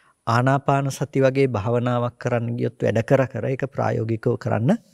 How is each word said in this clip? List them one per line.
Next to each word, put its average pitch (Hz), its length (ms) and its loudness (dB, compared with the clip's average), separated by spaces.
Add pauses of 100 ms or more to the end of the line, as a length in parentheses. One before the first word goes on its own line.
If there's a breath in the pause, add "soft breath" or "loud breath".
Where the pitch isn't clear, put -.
(280 soft breath)
ආනාපාන 135 600 2
සති 135 320 -4
වගේ 135 260 4
භාවනාවක් 120 680 -2
කරන්න 120 380 -4
ගියොත් 123 240 -4
වැඩ 113 240 0
කර 135 220 4
කර 120 200 -6
ඒක 131 220 -4
ප්‍රායෝගිකව 113 720 -2
කරන්න 110 340 0 (220 soft breath)